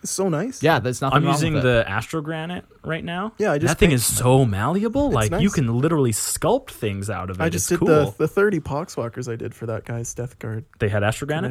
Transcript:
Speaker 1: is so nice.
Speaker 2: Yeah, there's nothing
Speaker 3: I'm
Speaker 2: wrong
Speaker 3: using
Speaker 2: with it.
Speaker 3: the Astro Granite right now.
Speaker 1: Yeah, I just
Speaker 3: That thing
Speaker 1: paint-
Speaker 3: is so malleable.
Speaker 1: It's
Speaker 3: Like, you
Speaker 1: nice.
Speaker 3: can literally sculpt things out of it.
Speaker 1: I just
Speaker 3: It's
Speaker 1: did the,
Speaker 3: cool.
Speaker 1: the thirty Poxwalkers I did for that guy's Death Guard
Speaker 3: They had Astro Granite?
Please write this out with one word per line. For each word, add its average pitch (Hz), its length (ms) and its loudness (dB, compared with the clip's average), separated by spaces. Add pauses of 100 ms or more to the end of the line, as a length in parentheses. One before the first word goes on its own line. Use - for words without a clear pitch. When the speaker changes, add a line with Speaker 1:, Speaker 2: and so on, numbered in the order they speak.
Speaker 1:
is - 80 -8
so 190 180 0
nice. 180 340 -2
Speaker 2:
Yeah, 156 160 4
there's 120 220 -4
nothing 131 160 2
Speaker 3:
I'm 156 80 6
Speaker 2:
wrong 139 100 2
Speaker 3:
using 156 200 0
Speaker 2:
with 135 100 2
it. 127 40 4
Speaker 3:
the 117 200 4
Astro 110 320 -4
Granite 160 460 -8 (180)
right 160 180 -6
now. 180 360 -8
Speaker 1:
Yeah, 202 140 0
I 147 60 2
just 160 120 2
Speaker 3:
That 160 80 0
thing 196 120 2
Speaker 1:
paint- 127 100 4
Speaker 3:
is - 40 0
so 127 400 4
malleable. 196 600 0
Speaker 1:
It's 202 80 0
Speaker 3:
Like, 110 180 2
you 170 60 0 (100)
Speaker 1:
nice. 196 60 -2
Speaker 3:
can 120 260 0
literally 143 320 2
sculpt - 560 0
things 98 400 -6
out 92 220 -6
of 92 100 -6
it. - 20 0
Speaker 1:
I 165 60 0
just 170 240 -2
Speaker 3:
It's 170 80 2
Speaker 1:
did 165 80 4
the, 151 160 6
Speaker 3:
cool. 123 140 -4
Speaker 1:
the 151 100 0
thirty 196 320 2
Poxwalkers 123 720 -6
I 113 40 -6
did 113 180 -10
for - 120 -12
that 110 200 -6
guy's 117 260 -8
Death - 260 -10
Guard 110 280 -8 (140)
Speaker 3:
They 104 100 2
had 101 120 0
Astro 110 240 -2
Granite? 156 240 -2